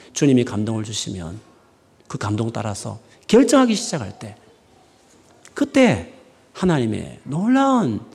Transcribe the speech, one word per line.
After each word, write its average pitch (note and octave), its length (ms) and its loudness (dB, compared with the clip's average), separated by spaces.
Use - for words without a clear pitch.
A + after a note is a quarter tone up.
주님이 C3 320 2
감동을 G#2+ 380 -4
주시면 G2 560 -10
그 - 100 -10
감동 G#2+ 340 -4
따라서 A2 480 -8
결정하기 B3+ 480 6
시작할 C#3+ 440 -8
때, G#2+ 160 -18
그때 A#3 600 2
하나님의 A2+ 680 -2
놀라운 A3 760 0